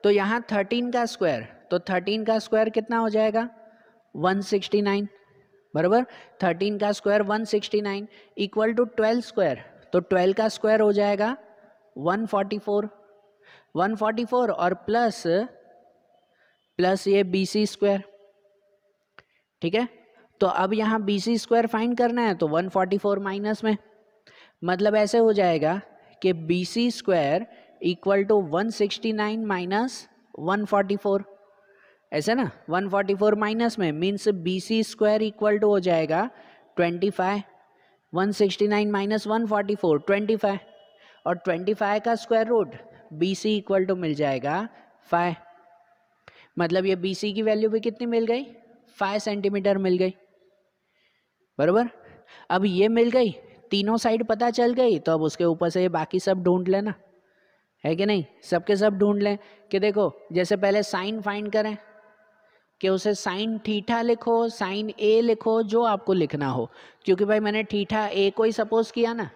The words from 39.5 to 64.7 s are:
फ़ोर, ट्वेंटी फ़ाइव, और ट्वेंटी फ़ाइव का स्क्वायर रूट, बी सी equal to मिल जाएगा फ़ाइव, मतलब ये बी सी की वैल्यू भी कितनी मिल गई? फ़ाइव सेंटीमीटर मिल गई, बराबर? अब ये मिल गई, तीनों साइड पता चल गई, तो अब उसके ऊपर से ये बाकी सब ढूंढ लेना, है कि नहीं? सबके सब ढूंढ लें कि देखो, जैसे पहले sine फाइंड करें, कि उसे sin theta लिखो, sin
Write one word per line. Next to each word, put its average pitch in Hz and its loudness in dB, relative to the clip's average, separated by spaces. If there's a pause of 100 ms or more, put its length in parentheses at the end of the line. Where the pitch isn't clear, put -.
फ़ोर, 160 2
ट्वेंटी 208 0
फ़ाइव, 196 -2 (680)
और 175 0
ट्वेंटी 185 -2
फ़ाइव 208 -2
का 233 0
स्क्वायर 226 0
रूट, 214 0 (380)
बी 175 -2
सी 214 0
equal 190 0
to 190 0
मिल 165 -2
जाएगा 147 -2 (420)
फ़ाइव, 175 0 (1200)
मतलब 180 0
ये 190 2
बी 185 -4
सी 208 -4
की 214 -4
वैल्यू 214 2
भी 220 0
कितनी 226 -6
मिल 233 0
गई? 240 -2 (540)
फ़ाइव 202 -2
सेंटीमीटर 202 0
मिल 185 2
गई, 185 0 (1400)
बराबर? 196 2 (600)
अब 190 2
ये 196 2
मिल 233 4
गई, 240 2 (400)
तीनों 202 0
साइड 226 0
पता 233 0
चल 240 2
गई, 233 4
तो 160 0
अब 160 2
उसके 156 0
ऊपर 170 2
से 180 0
ये 185 2
बाकी 165 -2
सब 190 0
ढूंढ 180 2
लेना, 196 0 (880)
है 160 0
कि 196 0
नहीं? 202 0 (180)
सबके 180 0
सब 202 2
ढूंढ 202 2
लें 202 0 (340)
कि 196 0
देखो, 202 2 (200)
जैसे 180 2
पहले 202 2
sine 202 -4
फाइंड 208 -4
करें, 214 -2 (1040)
कि 190 0
उसे 190 0
sin 208 -4
theta 214 -2
लिखो, 233 0 (140)
sin 208 -6